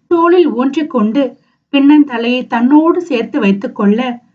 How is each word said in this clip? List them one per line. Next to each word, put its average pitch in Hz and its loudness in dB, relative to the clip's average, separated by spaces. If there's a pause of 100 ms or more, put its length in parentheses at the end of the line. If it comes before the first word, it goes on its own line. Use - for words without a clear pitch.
(120)
தோளில் 339 2
ஊன்றிக்கொண்டு 269 -2 (500)
பின்னந்தலையை 262 2
தன்னோடு 302 2
சேர்த்து 233 -6
வைத்துக் 202 -2
கொள்ள, 208 0 (360)